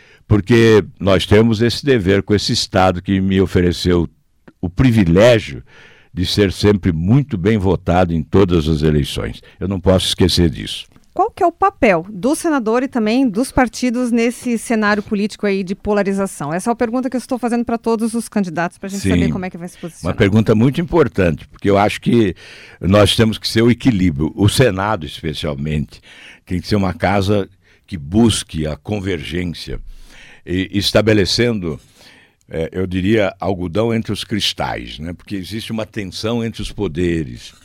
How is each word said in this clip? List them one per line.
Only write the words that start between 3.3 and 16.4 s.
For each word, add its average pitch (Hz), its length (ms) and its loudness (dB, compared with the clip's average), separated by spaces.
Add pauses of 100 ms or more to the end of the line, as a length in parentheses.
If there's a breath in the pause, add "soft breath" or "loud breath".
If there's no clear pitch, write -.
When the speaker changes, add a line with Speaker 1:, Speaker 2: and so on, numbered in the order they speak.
Speaker 1:
ofereceu 87 680 2 (500)
o 92 80 -4
privilégio 104 960 4 (480 soft breath)
de 90 140 -4
ser 98 260 2
sempre 101 400 2
muito 104 460 2
bem 104 220 0
votado 90 520 0
em 80 120 0
todas 90 440 2
as 78 140 0
eleições. 73 640 -2 (160 soft breath)
Eu 92 80 -6
não 95 120 -4
posso 92 280 2
esquecer 87 420 2
disso. 53 380 -10 (260)
Speaker 2:
Qual 381 160 0
que - 140 -6
é - 20 4
o 339 60 2
papel 202 580 0
do 220 240 -2
senador 254 480 -2
e 269 60 -2
também 240 420 0
dos 214 220 -4
partidos 247 600 -2
nesse 240 460 -2
cenário 208 460 -2
político 208 420 -4
aí 196 180 -2
de 185 120 -8
polarização? 196 760 -4